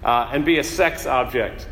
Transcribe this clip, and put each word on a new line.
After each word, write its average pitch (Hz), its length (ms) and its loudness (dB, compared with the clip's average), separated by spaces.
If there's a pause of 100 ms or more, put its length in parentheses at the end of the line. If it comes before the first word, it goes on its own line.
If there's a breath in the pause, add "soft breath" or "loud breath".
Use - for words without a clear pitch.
uh, 120 300 2
and 143 120 0
be 160 140 4
a 143 60 0
sex 165 420 0
object 123 640 -2